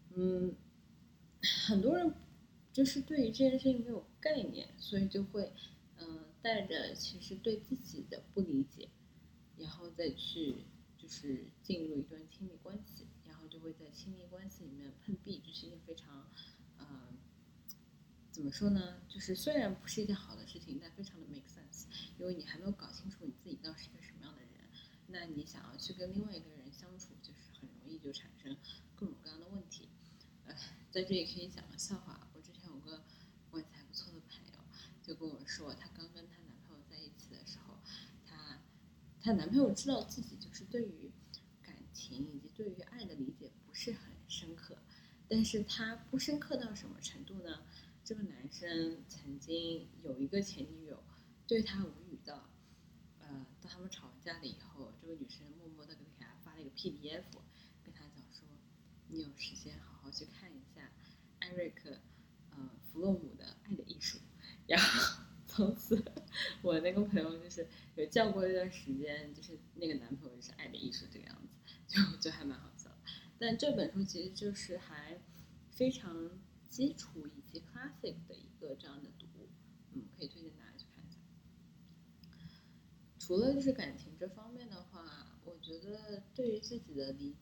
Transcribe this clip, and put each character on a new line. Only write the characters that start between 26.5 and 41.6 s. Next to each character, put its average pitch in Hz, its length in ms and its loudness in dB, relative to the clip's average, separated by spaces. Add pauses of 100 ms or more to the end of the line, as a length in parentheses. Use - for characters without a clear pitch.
人 139 220 -14
相 180 260 -14
处， - 240 -14
就 - 100 -14
是 - 180 -18 (100)
很 131 80 -12 (120)
容 147 100 -14
易 160 80 -8
就 147 140 -6
产 - 180 -8 (120)
生 139 140 -6 (380)
各 202 120 -2
种 - 160 -4
各 - 60 -12
样 160 120 -12
的 170 80 -14
问 190 200 -8
题。 - 200 -12 (560)
呃， - 100 -12 (360)
在 185 120 2
这 185 80 -2
里 180 160 4
可 - 140 -4
以 180 80 -6
讲 - 200 -12
个 - 80 -12
笑 196 220 -2
话， - 340 -12
我 151 80 -16
之 165 120 -20
前 185 180 -18
有 139 80 -12
个 156 260 -14 (460)
关 160 120 -2
系 - 100 -12
还 - 120 -16
不 - 80 -18
错 - 220 -8
的 160 60 -12
朋 - 180 -16 (160)
友， - 100 -18 (380)
就 160 120 -6
跟 160 140 -4
我 139 160 -8
说， 143 300 -6
她 - 140 -12
刚 165 240 -14
跟 170 140 -14
她 - 100 -18 (100)
男 - 100 -16 (100)
朋 160 80 -16
友 143 140 -16
在 151 80 -16
一 156 220 -12
起 - 160 -16
的 - 100 -16
时 - 140 -12
候， - 200 -16 (460)
她， 151 380 -14 (580)
她 226 120 6
男 156 180 6
朋 240 80 12
友 247 140 12
知 269 180 4
道 247 140 6
自 - 180 -4
己 - 140 -6
就 - 140 -10
是 - 140 -10
对 233 240 0
于 - 220 -8 (500)